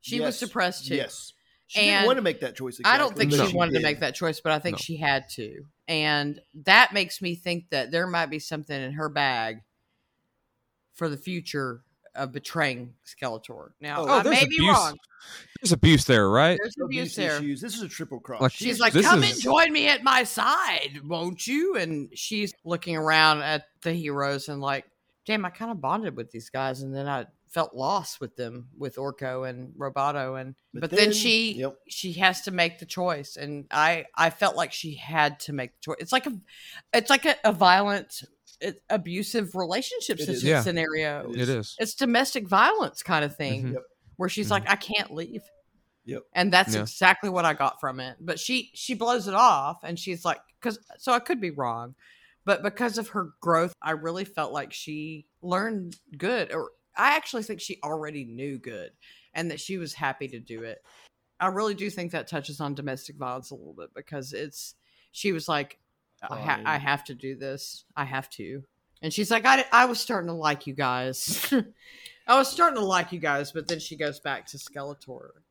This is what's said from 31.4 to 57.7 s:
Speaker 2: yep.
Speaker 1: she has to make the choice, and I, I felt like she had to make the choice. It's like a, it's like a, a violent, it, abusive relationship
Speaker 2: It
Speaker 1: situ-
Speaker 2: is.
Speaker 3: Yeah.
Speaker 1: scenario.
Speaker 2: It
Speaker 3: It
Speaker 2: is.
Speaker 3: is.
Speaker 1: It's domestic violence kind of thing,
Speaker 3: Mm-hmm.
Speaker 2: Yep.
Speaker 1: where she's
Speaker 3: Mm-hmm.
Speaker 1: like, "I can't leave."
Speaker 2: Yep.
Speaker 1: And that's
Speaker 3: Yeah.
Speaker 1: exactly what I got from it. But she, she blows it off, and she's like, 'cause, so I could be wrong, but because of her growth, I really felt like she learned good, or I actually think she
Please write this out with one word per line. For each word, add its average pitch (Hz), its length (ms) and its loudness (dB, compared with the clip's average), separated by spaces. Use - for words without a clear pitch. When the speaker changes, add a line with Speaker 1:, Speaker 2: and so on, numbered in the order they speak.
Speaker 2:
yep. 135 260 -4
Speaker 1:
she 180 260 -8
has 185 280 2
to - 80 -8
make 170 300 0
the 170 60 -16
choice, 170 500 -4
and 147 340 -8
I, 160 360 2
I 165 140 4
felt - 260 0
like 160 160 -2
she 156 220 -8
had 147 460 0
to - 120 -10
make 131 220 -6
the - 80 -20
choice. 156 180 -8
It's 170 120 -4
like 262 140 2
a, 254 100 -6
it's 226 180 2
like 277 160 0
a, 302 180 4
a 214 80 6
violent, 196 720 4
it, - 300 -8
abusive 190 640 -4
relationship 202 640 -4
Speaker 2:
It 151 60 -4
Speaker 1:
situ- - 60 -4
Speaker 2:
is. 123 120 -4
Speaker 3:
Yeah. 147 180 4
Speaker 1:
scenario. 156 680 -2
Speaker 2:
It 117 60 -6
Speaker 3:
It 120 60 -2
Speaker 2:
is. 120 60 0
Speaker 3:
is. 117 320 -4
Speaker 1:
It's 220 140 -4
domestic 247 520 2
violence 233 560 4
kind 156 220 2
of 147 120 -4
thing, 123 280 -4
Speaker 3:
Mm-hmm. 123 100 -4
Speaker 2:
Yep. - 80 -6
Speaker 1:
where 185 120 -2
she's 208 180 -4
Speaker 3:
Mm-hmm. 208 60 0
Speaker 1:
like, 196 180 2
"I 202 60 6
can't 208 380 -4
leave." 180 280 -10
Speaker 2:
Yep. 123 180 -10
Speaker 1:
And 180 180 2
that's 185 220 6
Speaker 3:
Yeah. 107 80 0
Speaker 1:
exactly 185 480 4
what 180 140 0
I 156 100 4
got - 260 -2
from 131 200 -6
it. 127 200 -10
But 165 200 -6
she, 254 340 -4
she - 200 -6
blows 226 340 0
it 190 60 -4
off, 175 500 4
and 170 140 -8
she's 175 260 -8
like, 165 140 0
'cause, 226 180 -6
so - 140 0
I 247 80 4
could 247 200 -4
be 180 100 -4
wrong, 123 440 -6
but 196 180 2
because 208 360 -2
of 214 120 -6
her 185 200 -6
growth, 170 400 2
I 160 120 -4
really 165 320 -6
felt 156 280 -6
like 143 200 -6
she 151 540 -12
learned 185 560 -4
good, 185 360 -2
or 147 200 -6
I 277 180 4
actually 262 300 -4
think 208 160 -12
she - 240 -12